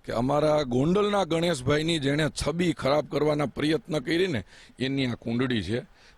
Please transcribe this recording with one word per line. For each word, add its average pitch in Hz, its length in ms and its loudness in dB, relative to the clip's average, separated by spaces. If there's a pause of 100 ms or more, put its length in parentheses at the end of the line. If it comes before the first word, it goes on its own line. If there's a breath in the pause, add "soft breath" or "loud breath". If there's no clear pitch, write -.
કે 117 80 -8
અમારા 143 520 2
ગોંડલના 185 600 2
ગણેશભાઈની 160 720 0
જેણે 143 320 0
છબી 165 420 0
ખરાબ 143 400 0
કરવાના 147 440 0
પ્રયત્ન 151 440 -2
કરીને 165 400 0 (380 loud breath)
એની 135 340 -2
આ 101 120 -8
કુંડળી 120 380 0
છે. 110 240 -4 (320 soft breath)